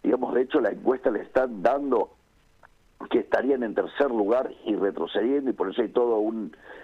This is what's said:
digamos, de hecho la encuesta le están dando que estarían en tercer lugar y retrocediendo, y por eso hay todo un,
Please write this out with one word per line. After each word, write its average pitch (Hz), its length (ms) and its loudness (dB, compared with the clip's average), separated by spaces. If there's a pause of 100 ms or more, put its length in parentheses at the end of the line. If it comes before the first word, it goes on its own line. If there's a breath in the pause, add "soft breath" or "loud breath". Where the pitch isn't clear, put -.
digamos, 127 320 0
de 123 80 2
hecho 127 200 0
la 104 100 2
encuesta 131 400 0
le 101 100 -2
están 123 400 -2
dando 127 540 2 (920)
que 123 100 2
estarían 123 440 0
en 101 120 -4
tercer 104 340 0
lugar 117 400 2 (160)
y 104 100 0
retrocediendo, 113 760 0
y - 20 -2
por 95 160 -2
eso 120 120 0
hay - 80 -2
todo 120 280 2
un, 107 380 -2 (280 loud breath)